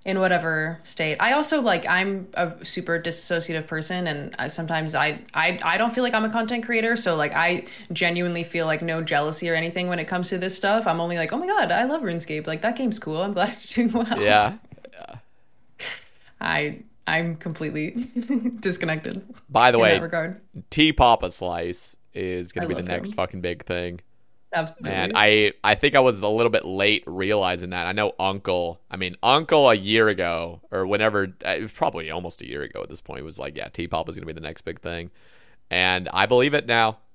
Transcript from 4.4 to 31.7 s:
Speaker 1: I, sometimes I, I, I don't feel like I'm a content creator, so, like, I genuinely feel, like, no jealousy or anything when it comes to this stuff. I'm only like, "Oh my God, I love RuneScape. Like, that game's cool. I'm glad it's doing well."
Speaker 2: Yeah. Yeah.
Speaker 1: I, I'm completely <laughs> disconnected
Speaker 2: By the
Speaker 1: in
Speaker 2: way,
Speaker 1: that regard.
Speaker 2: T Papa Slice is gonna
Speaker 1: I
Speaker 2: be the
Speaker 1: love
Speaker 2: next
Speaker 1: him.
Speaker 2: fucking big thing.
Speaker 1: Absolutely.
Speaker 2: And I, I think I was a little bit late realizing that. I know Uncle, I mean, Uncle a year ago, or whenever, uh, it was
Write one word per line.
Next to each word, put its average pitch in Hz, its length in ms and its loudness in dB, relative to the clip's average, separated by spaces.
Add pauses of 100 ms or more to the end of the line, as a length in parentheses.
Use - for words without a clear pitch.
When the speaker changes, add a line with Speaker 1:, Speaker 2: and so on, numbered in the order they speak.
Speaker 1:
I, 131 80 -4
sometimes 160 480 -4
I, 147 240 0 (120)
I, 165 300 0
I 170 160 2
don't 226 160 0
feel 247 80 2
like 240 100 2
I'm 220 120 2
a 220 60 0
content 226 360 -2
creator, 226 300 2
so, 190 180 0
like, 147 200 0
I 175 320 0 (260)
genuinely 175 500 0
feel, 165 240 -2
like, 156 160 0
no 165 180 -2
jealousy 156 480 0
or 165 60 2
anything 170 320 -2
when 175 140 -2
it 160 80 -6
comes 180 220 -2
to 185 80 -2
this 185 180 -4
stuff. 208 320 2
I'm 165 120 0
only 175 180 -2
like, 165 140 -2
"Oh 247 60 -2
my 359 80 -4
God, 370 240 2
I 202 140 2
love 294 180 -2
RuneScape. 165 460 -6
Like, 160 140 -4
that 233 120 0
game's 233 240 -2
cool. 156 240 -4
I'm 202 100 -2
glad 196 180 0
it's - 220 -6
doing 233 200 2
well." 233 280 0
Speaker 2:
Yeah. 104 340 6 (380)
Yeah. - 220 -18 (1300)
Speaker 1:
I, 147 400 -2 (260)
I'm 165 300 -2
completely 156 540 -6
<laughs> 240 720 -4
disconnected 175 600 -4 (260)
Speaker 2:
By 127 220 6
the 117 80 6
Speaker 1:
in 113 40 8
Speaker 2:
way, 107 120 6
Speaker 1:
that 95 80 0
regard. 170 380 -6 (300)
Speaker 2:
T 156 220 4
Papa 117 380 6
Slice 87 640 -6 (180)
is 90 380 -6
gonna 90 140 -4
Speaker 1:
I - 20 -6
Speaker 2:
be 90 60 -2
the 90 60 -4
Speaker 1:
love 90 80 -6
Speaker 2:
next 92 220 -4
Speaker 1:
him. 107 60 -10
Speaker 2:
fucking 92 240 -4
big 87 240 -6
thing. 87 360 -6 (540)
Speaker 1:
Absolutely. 160 360 -4
Speaker 2:
And 95 240 -2
I, 107 380 6 (120)
I 107 100 6
think 139 200 0
I 139 60 8
was 123 200 6
a 104 80 0
little 113 220 4
bit 110 160 0
late 98 400 2
realizing 90 640 0
that. 90 160 -4
I 92 60 -4
know 104 260 0
Uncle, 92 640 -2 (100)
I 95 80 -6
mean, 90 240 -4
Uncle 143 480 6
a 110 40 6
year 107 340 4
ago, 85 520 -2 (100)
or 95 160 -2
whenever, 101 460 2 (140)
uh, - 100 -2
it 82 60 -4
was 107 100 -10